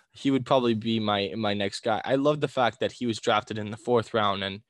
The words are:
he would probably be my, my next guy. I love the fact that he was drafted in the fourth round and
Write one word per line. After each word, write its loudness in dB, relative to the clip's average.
he -2
would 2
probably 4
be -2
my, 0
my 0
next -4
guy. -2
I 0
love 2
the -2
fact 0
that 0
he -6
was -2
drafted 0
in -6
the -8
fourth 0
round 0
and -6